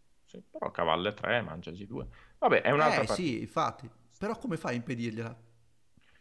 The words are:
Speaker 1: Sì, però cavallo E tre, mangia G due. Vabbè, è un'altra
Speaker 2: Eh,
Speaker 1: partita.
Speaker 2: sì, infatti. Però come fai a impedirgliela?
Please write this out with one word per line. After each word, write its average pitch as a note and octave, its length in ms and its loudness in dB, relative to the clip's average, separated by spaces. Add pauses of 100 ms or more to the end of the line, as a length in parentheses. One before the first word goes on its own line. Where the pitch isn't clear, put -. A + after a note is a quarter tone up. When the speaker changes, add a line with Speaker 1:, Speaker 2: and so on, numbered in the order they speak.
(260)
Speaker 1:
Sì, - 160 -18
però - 300 -8
cavallo E2+ 380 2
E G#2 40 -6
tre, A2 280 0
mangia E2 280 -8
G F#2 160 -10
due. B2+ 220 -8 (320)
Vabbè, D3+ 220 6
è A#2 100 4
un'altra D3+ 320 4
Speaker 2:
Eh, - 20 0
Speaker 1:
partita. A2+ 240 0
Speaker 2:
sì, A2+ 120 -2
infatti. B2 480 -4 (280)
Però G#3+ 200 -4
come F#3+ 200 -6
fai - 160 -4
a A#2+ 40 -2
impedirgliela? A#2 640 -6 (800)